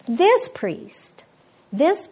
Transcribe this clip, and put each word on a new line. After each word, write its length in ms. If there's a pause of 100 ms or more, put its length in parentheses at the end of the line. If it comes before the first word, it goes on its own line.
This 440
priest, 720 (500)
this 400